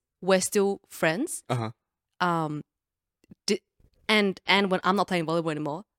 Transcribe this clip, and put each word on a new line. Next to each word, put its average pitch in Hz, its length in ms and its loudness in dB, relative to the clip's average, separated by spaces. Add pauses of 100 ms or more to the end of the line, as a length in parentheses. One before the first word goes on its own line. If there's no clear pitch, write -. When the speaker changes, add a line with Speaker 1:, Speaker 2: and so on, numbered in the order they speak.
(220)
Speaker 1:
we're 185 200 4
still 196 480 0
friends, 180 600 -2
Speaker 2:
Uh-huh. 117 220 -2 (480)
Speaker 1:
um, 160 440 -2 (840)
di-, - 160 -2 (460)
and, 202 400 2
and 190 240 4
when 185 120 0
I'm 185 120 2
not 190 120 0
playing 170 200 -2
volleyball 165 240 -2
anymore, 151 320 -6 (160)